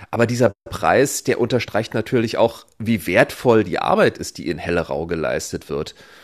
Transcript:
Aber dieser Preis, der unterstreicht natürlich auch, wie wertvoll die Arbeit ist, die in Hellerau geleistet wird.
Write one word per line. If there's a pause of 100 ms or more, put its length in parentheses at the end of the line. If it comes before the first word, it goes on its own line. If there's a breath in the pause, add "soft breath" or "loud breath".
(100)
Aber
dieser (160)
Preis,
der
unterstreicht
natürlich
auch, (120)
wie
wertvoll
die
Arbeit
ist,
die
in
Hellerau
geleistet
wird. (300 loud breath)